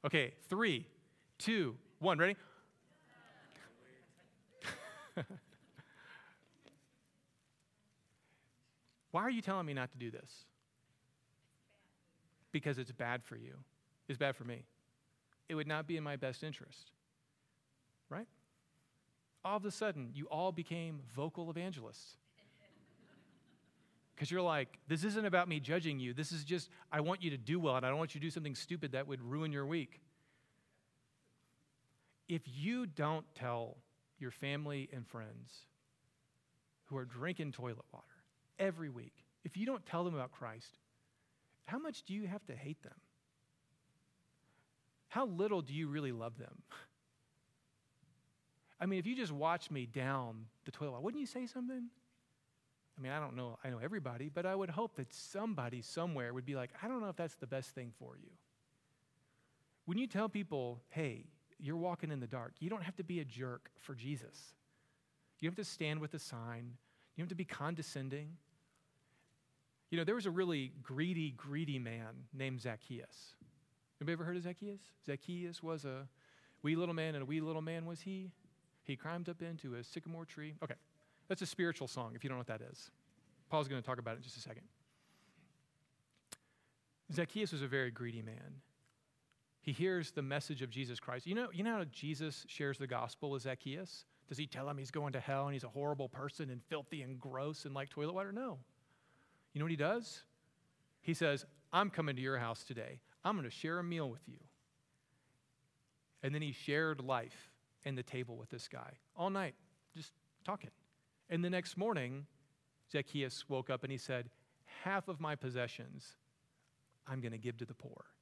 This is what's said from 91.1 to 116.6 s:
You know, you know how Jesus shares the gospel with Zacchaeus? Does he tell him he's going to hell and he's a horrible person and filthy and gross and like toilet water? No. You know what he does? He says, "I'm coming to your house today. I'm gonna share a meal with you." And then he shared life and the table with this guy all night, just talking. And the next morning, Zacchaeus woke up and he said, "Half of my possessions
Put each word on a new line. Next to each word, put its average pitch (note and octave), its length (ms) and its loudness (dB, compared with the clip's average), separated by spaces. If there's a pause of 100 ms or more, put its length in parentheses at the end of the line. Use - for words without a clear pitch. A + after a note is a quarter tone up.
You F#3 80 2
know, A#3+ 160 0
you F3+ 120 -2
know A3+ 140 4
how F#3+ 80 2
Jesus D3 600 -4
shares C#3 300 0
the C3+ 100 -4
gospel B2 440 0
with C3 120 -2
Zacchaeus? C3+ 640 -4 (220)
Does C3 100 -6
he D3 100 0
tell C3+ 220 -4
him C#3+ 80 -2
he's C3+ 140 -6
going D3 220 0
to C3+ 60 2
hell C#3 280 2
and C#3+ 60 0
he's C3 100 -2
a B2 60 -6
horrible C#3 400 0
person C#3 400 -4
and B2+ 160 -6
filthy D3 360 -2
and B2+ 180 -6
gross C#3 460 -2
and C#3 80 -4
like C#3 160 -2
toilet D3+ 240 0
water? G3 180 0
No. G#3+ 280 -2 (920)
You C#3+ 60 0
know D3+ 60 4
what E3 60 2
he E3 60 2
does? G#3 460 2 (800)
He E3 120 2
says, D3 320 4 (280)
"I'm G3 160 8
coming D3+ 260 2
to B2+ 60 -2
your C3+ 160 2
house A#2 260 0
today. A#2+ 380 -6 (240)
I'm G#3 100 4
gonna C#3 140 0
share D#3+ 300 0
a F3 40 0
meal E3 260 2
with - 180 -8
you." - 120 -14 (1800)
And C#3 100 4
then D3+ 80 2
he D3+ 100 0
shared D3 500 2
life B2 500 0 (320)
and C3+ 140 0
the B2 60 -2
table A#2+ 340 -4
with B2+ 120 -12
this A#2+ 180 -8
guy - 300 -10 (180)
all F3+ 140 4
night, F#3+ 260 2 (400)
just D#3 180 -10 (300)
talking. - 280 -2 (580)
And E3+ 140 4
the F3+ 60 4
next F3+ 280 0
morning, D3 500 2 (640)
Zacchaeus C#3 580 0
woke C3 200 0
up B2+ 140 2
and C3+ 80 -2
he C3+ 60 -2
said, A#2+ 320 -2 (540)
"Half F#3+ 240 2
of E3+ 120 -4
my D3+ 160 0
possessions B2 800 -4 (880)